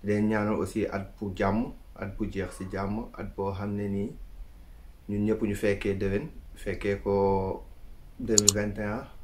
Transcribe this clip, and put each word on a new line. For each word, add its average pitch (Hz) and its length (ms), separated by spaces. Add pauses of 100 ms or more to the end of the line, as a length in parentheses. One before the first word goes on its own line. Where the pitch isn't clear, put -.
di 98 60
leen 104 200
ñaanal 107 300
aussi 98 280
at 98 320
bu 101 160
jàmm, 104 360 (240)
at 98 220
bu 110 80
jeex 92 320
si 98 140
jàmm, 101 420
at - 220
boo 98 180
xam 202 220
ne 101 120
nii 202 240 (1000)
ñun 104 160
ñëpp 107 180
ñu 104 120
fekkee 101 380
déwén, 98 340 (280)
fekkee 101 480
ko 98 600 (560)
deux 113 220
mille 101 140
vingt 104 240
et 107 40
un 110 200 (200)